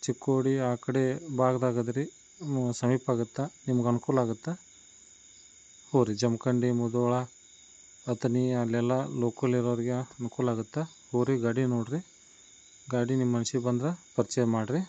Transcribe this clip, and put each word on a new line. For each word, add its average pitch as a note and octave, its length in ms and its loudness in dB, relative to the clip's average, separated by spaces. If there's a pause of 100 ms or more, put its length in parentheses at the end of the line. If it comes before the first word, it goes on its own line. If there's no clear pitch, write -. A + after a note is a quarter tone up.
ಚಿಕ್ಕೋಡಿ C3+ 580 0
ಆ B2 160 0
ಕಡೆ C3 600 -2
ಭಾಗದಾಗದ್ರಿ, B2 680 2 (400)
ಮ್, C3 300 0
ಸಮೀಪ B2 380 0
ಆಗುತ್ತೆ, B2 420 -2 (140)
ನಿಮ್ಗೆ B2 200 2
ಅನುಕೂಲ A#2+ 320 2
ಆಗುತ್ತೆ. A2+ 320 -2 (1400)
ಹೋರಿ A2+ 240 4
ಜಮಖಂಡಿ, A#2+ 560 0
ಮುಧೋಳ, A#2+ 420 0 (960)
ಅಥಣಿ B2+ 420 0
ಅಲ್ಲೆಲ್ಲ B2 680 0
ಲೋಕಲ್ B2 360 0
ಇರೋರಿಗೆ A#2+ 360 0
ಅನುಕೂಲ B2 580 -4
ಆಗುತ್ತೆ. A#2+ 600 -6
ಹೋರಿ B2 280 0
ಗಾಡಿ A#2 260 0
ನೋಡ್ರಿ, A#2+ 340 -2 (920)
ಗಾಡಿ B2 260 0
ನಿಮ್ಮ B2 200 2
ಮನ್ಸಿಗೆ A#2+ 280 -2
ಬಂದ್ರೆ B2 360 -2 (160)
ಪರ್ಚೇಸ್ A#2+ 320 0
ಮಾಡಿರಿ. A2+ 420 0